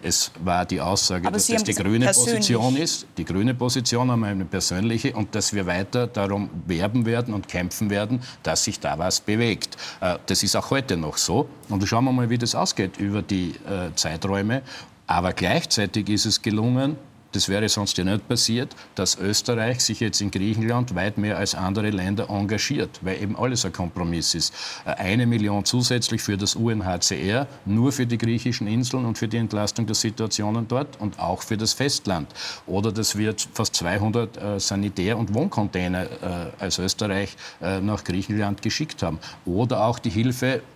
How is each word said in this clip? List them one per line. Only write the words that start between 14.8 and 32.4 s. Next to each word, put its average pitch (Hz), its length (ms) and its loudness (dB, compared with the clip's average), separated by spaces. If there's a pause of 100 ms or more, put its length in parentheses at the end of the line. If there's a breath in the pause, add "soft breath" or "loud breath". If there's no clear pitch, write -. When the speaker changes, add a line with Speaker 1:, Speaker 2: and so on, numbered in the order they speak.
Speaker 1:
Aber 90 240 2
gleichzeitig 104 760 0
ist 104 160 2
es 107 160 0
gelungen, 123 560 2 (360)
das 98 140 0
wäre 104 220 2
sonst - 280 0
ja 90 60 0
nicht 95 240 0
passiert, 120 480 0 (180 loud breath)
dass - 240 0
Österreich 113 640 0
sich - 220 0
jetzt 110 180 0
in 101 120 0
Griechenland 110 640 0
weit 98 220 0
mehr 104 200 0
als 101 180 0
andere 98 340 0
Länder 98 400 0
engagiert, 104 720 -2
weil 90 200 -2
eben 104 140 -4
alles 123 260 0
ein 90 80 -2
Kompromiss 85 640 -2
ist. 78 180 -2 (320 loud breath)
Äh, 71 100 -2
eine 104 300 2
Million 104 380 2
zusätzlich 123 580 2
für 104 140 0
das 98 220 0
U 117 120 2
N 110 140 0
H 90 160 0
C 87 300 0
R, 135 180 2 (160 loud breath)
nur 113 300 4
für 127 120 2
die 120 120 0
griechischen 113 500 0
Inseln 123 380 0
und 113 120 -2
für 113 120 -2
die 117 80 0
Entlastung 107 480 0
der 104 100 0
Situationen 110 720 0
dort 135 320 -2
und 104 200 -4
auch 92 220 -2
für - 140 -2
das 107 160 0
Festland. 95 560 0 (400 loud breath)